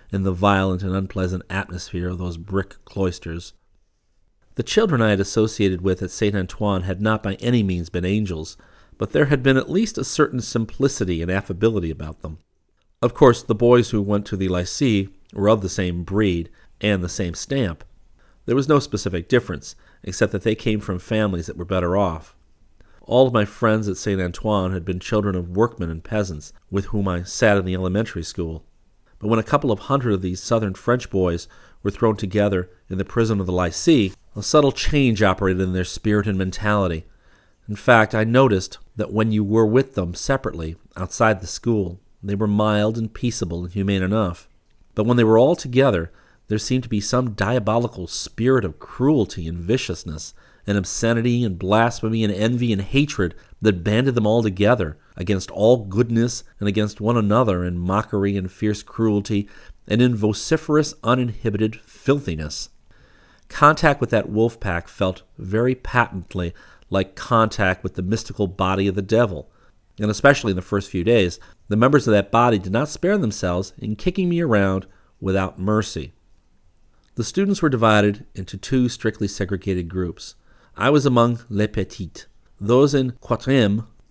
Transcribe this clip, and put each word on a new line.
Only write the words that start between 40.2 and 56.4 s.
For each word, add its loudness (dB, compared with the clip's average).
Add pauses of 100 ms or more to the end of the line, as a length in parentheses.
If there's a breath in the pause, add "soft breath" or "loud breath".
outside 0
the -10
school, -4 (240)
they -4
were -2
mild 2
and -6
peaceable -4
and -10
humane 0
enough. -2 (480)
But 0
when 4
they 6
were 8
all 6
together, 2 (360 soft breath)
there -2
seemed -2
to -14
be -2
some -2
diabolical -2
spirit 0
of -8
cruelty 0
and -6
viciousness, -4 (340 soft breath)
and 0
obscenity 0
and -2
blasphemy 0
and 2
envy 0
and 0
hatred 0 (280 soft breath)
that 2
banded 0
them 0
all 4
together 0 (200 soft breath)
against -4
all 4
goodness 0 (160 soft breath)